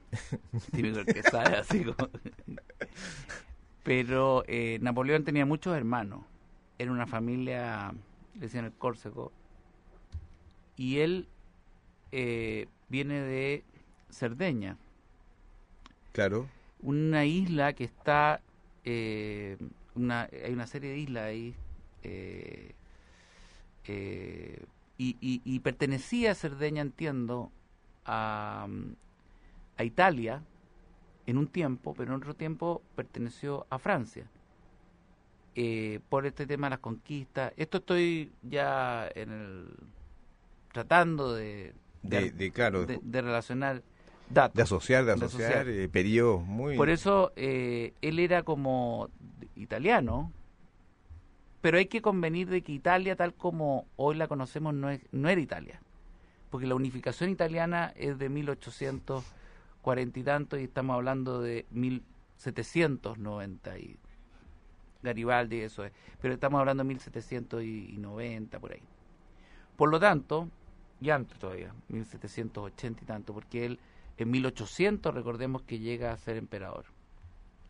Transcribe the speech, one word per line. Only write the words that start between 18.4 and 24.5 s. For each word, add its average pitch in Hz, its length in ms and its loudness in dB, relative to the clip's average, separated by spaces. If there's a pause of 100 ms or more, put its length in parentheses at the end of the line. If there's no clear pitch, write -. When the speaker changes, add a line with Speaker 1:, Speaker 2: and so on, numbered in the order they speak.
Speaker 2:
eh, 107 720 -4 (380)
una, 120 340 0 (160)
hay 123 80 -4
una 120 140 -4
serie 139 240 -8
de 139 80 -6
islas 127 260 -6
ahí, 113 300 -8 (480)
eh, 92 720 -12 (1120)
eh, 95 800 -8 (340)